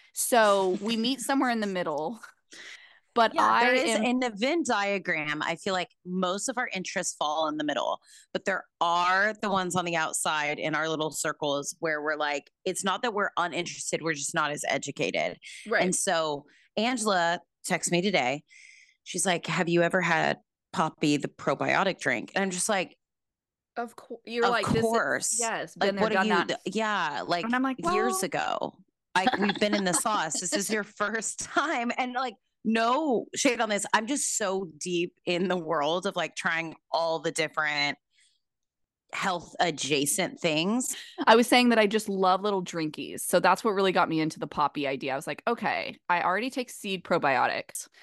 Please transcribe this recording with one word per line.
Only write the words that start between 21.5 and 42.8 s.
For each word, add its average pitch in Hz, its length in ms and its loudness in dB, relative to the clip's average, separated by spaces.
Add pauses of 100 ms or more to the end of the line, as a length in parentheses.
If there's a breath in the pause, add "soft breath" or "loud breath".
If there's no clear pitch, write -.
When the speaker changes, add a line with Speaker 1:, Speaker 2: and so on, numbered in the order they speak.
Speaker 2:
drink?" 127 340 -2
And 196 80 2
I'm 196 80 0
just 180 200 -2
like, 190 260 -2 (800)
Speaker 1:
Of 233 180 -8
cour-, - 300 -16
you're 233 220 0
Speaker 2:
"Of 240 60 4
Speaker 1:
like, 220 160 2
this 226 80 2
is, 226 40 4
Speaker 2:
course. 202 580 0
Speaker 1:
yes, 202 380 -4
Speaker 2:
Like, 190 140 2
Speaker 1:
been 202 60 -2
there, 196 60 0
Speaker 2:
what 220 100 2
are - 20 2
Speaker 1:
done 190 140 4
Speaker 2:
you 185 60 4
Speaker 1:
that. 170 140 2 (160)
Speaker 2:
th-, 180 120 -6
yeah, 175 500 -2
like, 170 180 0
Speaker 1:
And 233 100 -2
I'm 254 80 0
like, 262 140 -2 (160)
Speaker 2:
years 381 220 2
Speaker 1:
"Well" - 100 -2
Speaker 2:
ago. - 500 -2 (400)
Like, 190 220 2
we've 196 240 0
been 208 140 2
in 202 100 0
the 180 80 2
sauce. 180 480 -2
This 180 140 -4
is 202 160 -2
Speaker 1:
<laughs> - 0 -
Speaker 2:
your 214 140 0
first - 560 -4
time." 277 580 -2
And, 247 160 -4
like, 254 220 -4 (280)
no 233 680 2
shade 240 260 2
on 220 80 0
this. 202 240 -2
I'm 220 140 2
just 269 320 -2
so 190 300 -2 (100)
deep 175 360 -2 (120)
in 175 220 0
the 180 80 2
world 160 500 0
of, 185 80 -2
like, 160 220 -4
trying 165 400 -2 (160)
all 165 260 0
the 156 140 -2
different 147 640 0 (1120)
health 175 460 -4
adjacent 147 800 0
things. 180 560 0 (320 loud breath)
Speaker 1:
I 226 80 10
was 240 140 6
saying 247 220 6
that 226 100 6
I 208 80 4
just 214 200 -2
love 190 340 2
little 196 200 0
drinkies. 151 600 -6